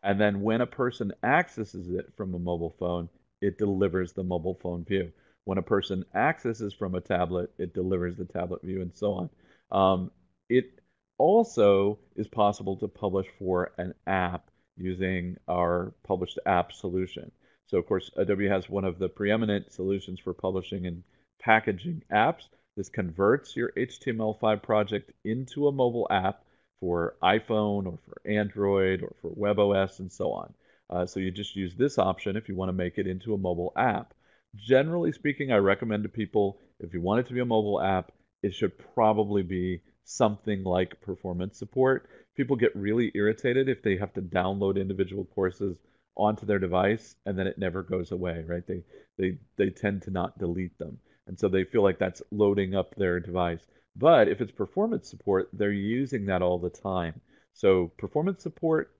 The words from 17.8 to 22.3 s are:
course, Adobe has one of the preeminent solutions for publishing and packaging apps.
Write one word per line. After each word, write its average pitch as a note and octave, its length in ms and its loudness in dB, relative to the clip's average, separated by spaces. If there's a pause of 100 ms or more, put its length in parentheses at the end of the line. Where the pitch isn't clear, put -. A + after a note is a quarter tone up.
course, F#2 300 -2
Adobe G2 320 0
has F#2+ 220 0
one G2 160 -2
of F2 140 -4
the F#2 100 -2
preeminent G#2 640 0
solutions F#2+ 480 -4
for F2+ 120 -6
publishing F#2 520 -4
and F2 180 -8 (380)
packaging A2 680 2
apps. A2 340 2 (340)